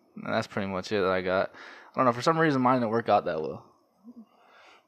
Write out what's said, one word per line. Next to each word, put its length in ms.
And 180
that's 120
pretty 240
much 220
it 80
that 100
I 120
got. 280
I 480
don't 60
know. 80
For 100
some 160
reason, 240
mine 180
didn't 120
work 160
out 160
that 160
well. 240